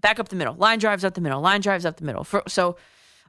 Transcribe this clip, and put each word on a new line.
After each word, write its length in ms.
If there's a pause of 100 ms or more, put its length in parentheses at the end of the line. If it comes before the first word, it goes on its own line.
back 180
up 120
the 60
middle, 180
line 240
drives 260
up 80
the 80
middle, 220
line 180
drives 240
up 140
the 60
middle. 200
For, 240
so, 280 (520)